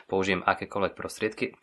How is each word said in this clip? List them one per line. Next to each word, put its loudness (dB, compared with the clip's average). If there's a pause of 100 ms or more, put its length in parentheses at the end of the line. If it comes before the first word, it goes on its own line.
použijem 2
akékoľvek 2
prostriedky.“ -4